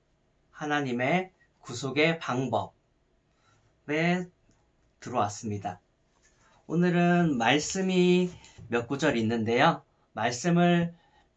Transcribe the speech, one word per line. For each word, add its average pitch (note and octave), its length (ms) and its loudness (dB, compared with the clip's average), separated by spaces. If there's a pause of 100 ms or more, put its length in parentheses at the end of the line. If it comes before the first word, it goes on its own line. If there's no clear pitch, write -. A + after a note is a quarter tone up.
(500)
하나님의 D3 840 -2 (280)
구속의 D3+ 580 -2
방법에 B2 520 -4 (2250)
들어왔습니다. G#2 800 -6 (840)
오늘은 F3 680 2
말씀이 F3+ 960 2 (360)
몇 A#2+ 200 -4
구절 C#3 300 0
있는데요. A#2 640 0 (320)
말씀을 E3+ 800 2 (420)